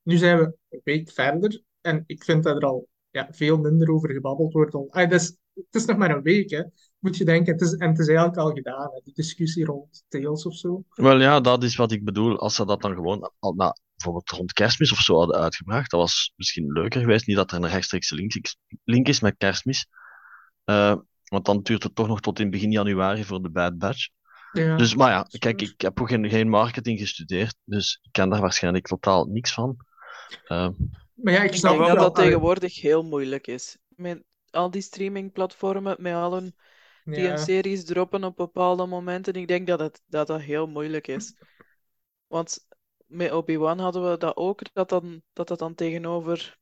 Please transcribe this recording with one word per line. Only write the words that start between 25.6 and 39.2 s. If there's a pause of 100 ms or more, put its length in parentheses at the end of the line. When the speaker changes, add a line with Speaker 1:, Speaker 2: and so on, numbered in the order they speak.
Speaker 2:
ik
heb
ook
geen,
geen
marketing
gestudeerd,
dus
ik
ken
daar
waarschijnlijk
totaal
niks
van. (680)
Eh, (440)
Speaker 1:
Maar
ja,
ik
Speaker 3:
Ik
Speaker 1:
snap
Speaker 3:
denk
Speaker 1:
wel,
Speaker 3:
dat
dat
Speaker 1:
allee.
Speaker 3:
tegenwoordig
heel
moeilijk
is. (100)
Met (260)
al
die
streamingplatformen,
met
al
hun, (480)
die
Speaker 1:
Ja.
Speaker 3:
hun
series
droppen
op
bepaalde
momenten,